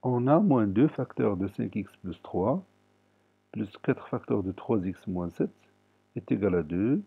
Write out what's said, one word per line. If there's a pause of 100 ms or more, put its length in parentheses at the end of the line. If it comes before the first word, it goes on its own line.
On
a
moins
deux
facteur
de
cinq
x
plus
trois (840)
plus
quatre
facteur
de
trois
x
moins
sept (640)
est
égal
à
deux